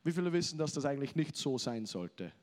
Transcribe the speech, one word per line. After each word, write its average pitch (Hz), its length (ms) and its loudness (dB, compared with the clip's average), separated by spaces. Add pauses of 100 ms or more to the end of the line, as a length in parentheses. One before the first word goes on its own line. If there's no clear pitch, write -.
Wie 170 80 4
viele 175 200 2
wissen, 170 280 2
dass 147 140 2
das 143 120 -2
eigentlich 139 300 0
nicht - 200 0
so 131 220 0
sein 117 300 -2
sollte? 87 440 -6 (120)